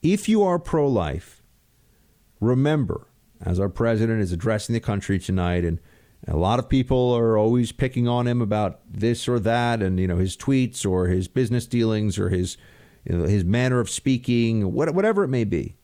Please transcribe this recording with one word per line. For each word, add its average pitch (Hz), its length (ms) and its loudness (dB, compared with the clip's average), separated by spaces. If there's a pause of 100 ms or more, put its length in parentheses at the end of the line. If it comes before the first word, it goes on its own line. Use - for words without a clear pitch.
if 190 260 0
you 214 140 4
are 180 160 2
pro-life, 135 840 -2 (960)
remember, 131 680 0 (320)
as 90 200 -2
our 98 100 0
president 113 500 0
is 92 120 -2
addressing 107 420 -2
the 117 60 0
country 101 400 -2
tonight, 90 440 -2
and 85 160 -2 (480)
a 76 100 -2
lot 98 220 2
of 123 100 -6
people 127 460 2
are 113 200 2
always 113 360 2
picking 127 360 -2
on 123 200 0
him 120 140 0
about 104 460 -2
this 113 400 -2
or 123 120 0
that, 117 420 0
and, 95 180 0
you 95 80 0
know, 90 100 0
his 92 200 -2
tweets 131 480 0
or 92 220 2
his 92 200 0
business 123 380 -2
dealings 107 540 0
or 95 100 0
his, 90 280 -2 (460)
you - 140 -2
know, 85 80 0
his 98 180 2
manner 123 360 2
of 107 100 -2
speaking, 117 840 0
what-, 147 220 -2
whatever 202 300 2
it 156 60 -2
may 127 140 0
be. 87 400 -4